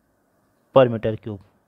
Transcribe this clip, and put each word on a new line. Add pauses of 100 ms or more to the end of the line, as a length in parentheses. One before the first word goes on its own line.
(760)
per
meter
cube, (260)